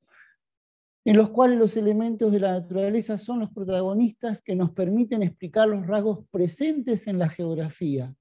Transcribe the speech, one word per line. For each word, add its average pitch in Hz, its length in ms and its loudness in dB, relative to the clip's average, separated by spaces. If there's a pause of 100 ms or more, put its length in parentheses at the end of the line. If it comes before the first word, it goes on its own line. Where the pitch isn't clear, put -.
(1040)
en 214 120 6
los 214 140 6
cuales 247 280 4
los 220 180 4
elementos 214 560 0
de 202 80 2
la 190 120 0
naturaleza 196 640 -2
son 240 220 -6
los 214 120 -4
protagonistas 202 920 -2
que 185 140 -4
nos 175 160 0
permiten 214 500 0
explicar 190 460 0
los 202 180 -4
rasgos 208 440 -2
presentes 233 760 -2
en 196 120 -2
la 170 100 0
geografía. 160 920 -6